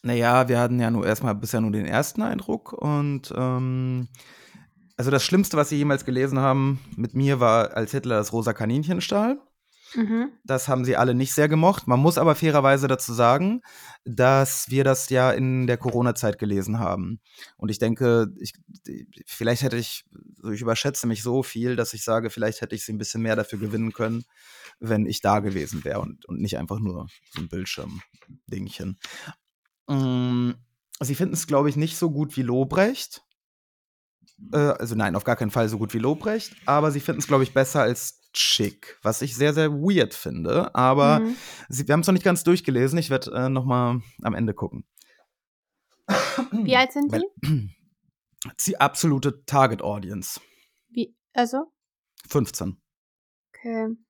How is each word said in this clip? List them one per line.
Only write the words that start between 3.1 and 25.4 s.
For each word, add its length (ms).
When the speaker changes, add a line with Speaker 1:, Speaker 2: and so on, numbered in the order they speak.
Speaker 1:
ähm, 720
also 140
das 140
Schlimmste, 320
was 120
sie 80
jemals 280
gelesen 340
haben 400
mit 200
mir, 240
war, 360
als 160
Hitler 260
das 140
rosa 220
Kaninchen 480
stahl. 400
Speaker 2:
Mhm. 380
Speaker 1:
Das 220
haben 180
sie 100
alle 180
nicht 200
sehr 160
gemocht. 380
Man 120
muss 180
aber 180
fairerweise 520
dazu 260
sagen, 480
dass 640
wir 140
das 260
ja 220
in 360
der 100
Corona-Zeit 600
gelesen 400
haben. 400
Und 140
ich 80
denke, 480
ich, 140
vielleicht 380
hätte 140
ich, 280
so 140
ich 100
überschätze 460
mich 160
so 200
viel, 320
dass 180
ich 100
sage, 260
vielleicht 320
hätte 140
ich 100
sie 80
ein 40
bisschen 240
mehr 140
dafür 240
gewinnen 320
können, 320
wenn 260
ich 140
da 200
gewesen 440